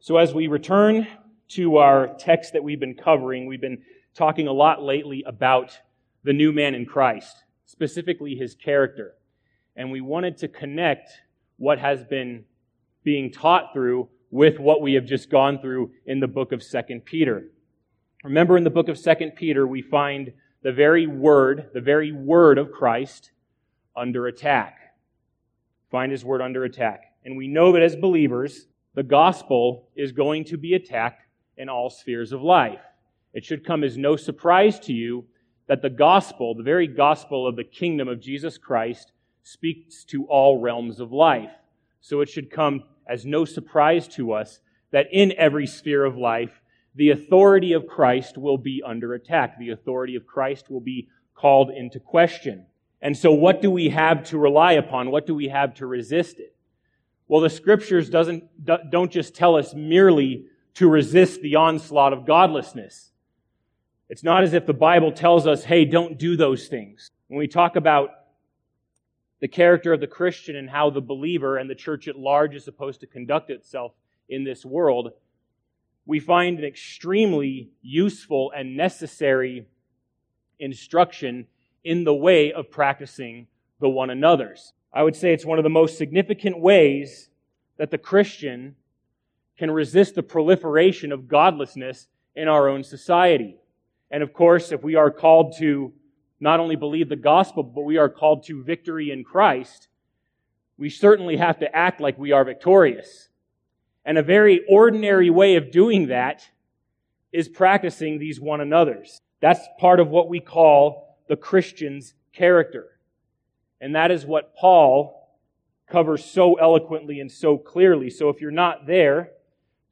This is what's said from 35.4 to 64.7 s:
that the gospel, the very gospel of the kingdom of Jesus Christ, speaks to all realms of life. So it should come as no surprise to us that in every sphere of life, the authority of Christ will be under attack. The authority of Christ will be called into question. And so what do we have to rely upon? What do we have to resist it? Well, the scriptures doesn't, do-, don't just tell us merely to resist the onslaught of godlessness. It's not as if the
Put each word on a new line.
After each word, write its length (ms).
that 140
the 80
gospel, 640
the 120
very 240
gospel 580
of 80
the 80
kingdom 460
of 120
Jesus 380
Christ, 540
speaks 640
to 180
all 340
realms 400
of 140
life. 400
So 220
it 60
should 220
come 320
as 180
no 200
surprise 720
to 160
us 260
that 220
in 240
every 320
sphere 360
of 120
life, 440
the 140
authority 640
of 120
Christ 500
will 220
be 260
under 300
attack. 460
The 100
authority 460
of 100
Christ 440
will 100
be 280
called 340
into 300
question. 640
And 160
so 140
what 320
do 80
we 200
have 400
to 80
rely 340
upon? 400
What 140
do 100
we 120
have 260
to 120
resist 540
it? 160
Well, 120
the 80
scriptures 580
doesn't, 560
do-, 140
don't 240
just 220
tell 220
us 180
merely 720
to 120
resist 540
the 140
onslaught 580
of 100
godlessness. 880
It's 140
not 220
as 100
if 100
the 80